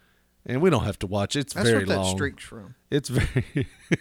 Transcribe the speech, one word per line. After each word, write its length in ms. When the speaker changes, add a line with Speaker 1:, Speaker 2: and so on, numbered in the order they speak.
Speaker 1:
and 160
we 120
don't 140
have 140
to 80
watch 280
it. 60
It's 120
Speaker 2:
That's 160
Speaker 1:
very 120
Speaker 2:
what 80
that 100
Speaker 1:
long. 160
Speaker 2:
streak's 280
from. 300
Speaker 1:
It's 200
very, 580
<laughs> 0